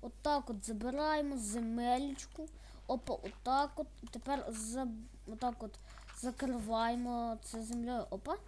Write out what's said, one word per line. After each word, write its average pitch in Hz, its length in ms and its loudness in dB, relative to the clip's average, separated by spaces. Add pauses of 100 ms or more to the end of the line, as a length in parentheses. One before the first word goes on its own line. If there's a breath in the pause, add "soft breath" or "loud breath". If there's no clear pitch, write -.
Отак 277 480 2
от 208 160 -4
забираємо 285 720 2
земельку. 240 1080 2 (400 loud breath)
Опа, 254 260 2
отак 269 640 2
от. 302 120 -2 (160)
І 226 40 -10
тепер 269 420 0
за-, 226 380 -2 (400)
отак 233 360 -2
от 208 80 -6 (500 loud breath)
закриваємо 240 1200 2
це 226 200 -4
землею. 233 460 0
Опа. 262 260 -2 (120)